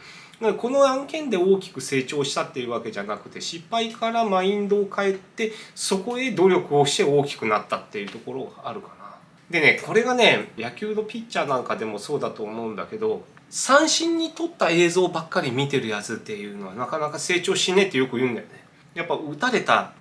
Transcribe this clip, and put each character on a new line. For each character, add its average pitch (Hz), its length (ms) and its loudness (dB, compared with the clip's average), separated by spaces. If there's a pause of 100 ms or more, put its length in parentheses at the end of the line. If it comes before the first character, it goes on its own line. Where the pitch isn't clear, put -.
(420)
だ 220 60 0
か 202 60 4
ら - 20 -
こ 240 160 -2
の 277 160 6
案 269 180 -2
件 311 240 -6
で 208 80 0
大 190 220 4
き - 100 -12
く 135 120 -12
成 131 220 0
長 143 200 -2
し 139 100 -4
た 160 120 -2
っ - 40 -12
て 135 100 -10
い 120 60 -6
う 117 60 -6
わ 113 100 -2
け 113 80 -8
じ 101 100 -8
ゃ 101 40 -4
な 104 120 -6
く - 140 -12
て、 - 120 -14
失 170 280 -10
敗 226 220 -2
か 226 180 -4
ら 233 160 2
マ 190 160 2
イ 202 160 2
ン 208 100 -2
ド 202 100 4
を 196 160 0
変 202 160 0
え 190 40 2
て、 220 380 -6 (240)
そ - 240 0
こ 240 180 -4
へ 254 140 -2
努 180 180 6
力 147 300 4
を 139 80 6
し - 100 0
て 208 60 4
大 143 220 4
き - 100 -8
く - 100 -6
な 107 140 2
っ - 80 -10
た - 100 -4
っ 95 60 -12
て - 160 -10
い 101 60 -6
う 98 40 -10
と 117 80 -12
こ 123 160 -12
ろ 127 120 -8
が - 240 -14
あ 117 40 -8
る 104 80 -12
か - 60 -16
な。 - 300 -20 (340)
で 170 100 0
ね、 - 240 4
こ - 80 -2
れ 220 80 6
が 247 140 2
ね、 147 420 4
野 117 140 -6
球 214 240 -6
の 214 80 -2
ピ 226 160 -10
ッ 226 80 -12
チ - 100 -8
ャ 170 60 2
ー - 40 -4
な 131 120 0
ん 117 40 -4
か 110 120 -4
で 104 100 -6
も 107 140 -6
そ 143 180 -4
う - 20 -6
だ 113 120 -4
と - 100 -10
思 110 260 -6
う 110 60 -8
ん - 20 -12
だ 90 120 -8
け 110 100 -10
ど、 107 260 -2 (280)
三 294 360 4
振 330 300 0
に 330 140 -2
取 339 180 -4
っ - 20 -16
た 170 200 0
映 170 180 6
像 180 200 4
ば 165 120 -4
っ - 80 -12
か 185 120 0
り 143 100 -2
見 139 180 0
て 143 100 2
る 113 100 -2
や 107 120 -4
つ 110 140 -6
っ - 20 -4
て - 160 -12
い 104 180 -10
う 101 60 -12
の 98 120 -10
は 92 40 -14
な 123 140 -6
か 160 100 -4
な 151 120 -4
か 151 100 -8
成 175 200 0
長 175 160 0
し - 180 2
ね 196 100 6
え - 20 2
っ - 60 -2
て 131 80 2
よ 131 80 4
く 127 100 -6
言 127 80 2
う 123 60 0
ん - 20 -4
だ 101 80 -6
よ - 60 -16
ね。 - 140 -20 (320)
や 165 120 -6
っ - 20 -10
ぱ 156 60 -2
打 147 240 -6
た 254 140 0
れ 196 100 4
た 104 400 2